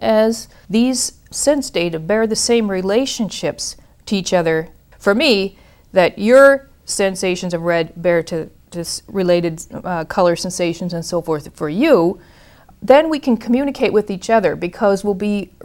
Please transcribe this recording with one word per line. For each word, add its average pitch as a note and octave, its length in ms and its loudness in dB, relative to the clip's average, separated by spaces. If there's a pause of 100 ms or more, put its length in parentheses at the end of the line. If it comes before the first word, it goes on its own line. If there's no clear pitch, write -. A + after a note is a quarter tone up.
as A3 480 0 (200)
these B3 520 -2 (100)
sense C#4+ 400 0
data E3+ 300 -2
bear G#3 260 0
the A3 80 -2
same A#3 340 0
relationships G3 1080 -4 (300)
to G#3 100 -2
each F#3 160 -4
other, E3 380 0 (280)
for G3+ 160 2
me, G#3 420 0 (360)
that F3+ 260 2
your C4+ 500 6 (160)
sensations F#3 720 -2
of E3 80 -4
red E3+ 320 -2
bear E3+ 300 0
to, D#3+ 260 -8 (220)
to F3 80 -10
s-, - 260 -10
related, F3 580 0 (200)
uh, E3+ 200 -6
color F3 300 0
sensations F3 580 -6
and E3+ 120 -6
so E3+ 180 -4
forth D#3 340 -8
for D#3 120 -6
you, G3 520 2 (640)
then C#4+ 260 6
we D4+ 100 -2
can A#3 200 0
communicate B3+ 560 -2
with G#3 160 0
each F#3 180 -8
other G3 260 2
because G3 480 -2
we'll G#3 120 0
be G3+ 360 -4 (140)